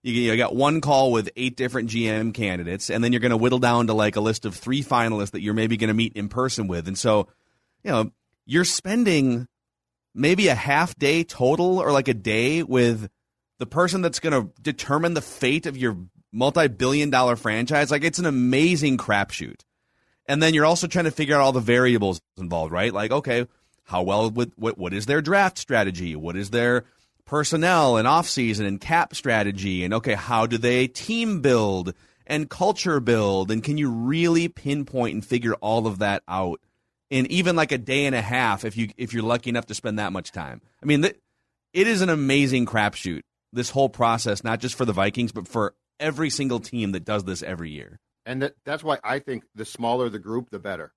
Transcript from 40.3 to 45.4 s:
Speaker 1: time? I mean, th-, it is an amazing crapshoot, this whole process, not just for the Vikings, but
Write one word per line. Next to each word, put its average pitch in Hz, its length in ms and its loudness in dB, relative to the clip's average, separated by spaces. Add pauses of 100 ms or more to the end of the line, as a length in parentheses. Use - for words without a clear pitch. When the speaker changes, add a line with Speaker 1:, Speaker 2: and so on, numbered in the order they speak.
Speaker 1:
time? 67 300 -12 (200)
I - 40 -16
mean, 147 160 2
th-, - 160 0 (560)
it 190 120 4
is 214 160 2
an 190 80 2
amazing 135 560 2
crapshoot, 104 580 -2 (280)
this 120 200 -4
whole 135 180 2
process, 113 520 0
not 113 200 -4
just 123 140 -6
for 127 100 -2
the 107 80 0
Vikings, 104 400 0
but 98 160 -10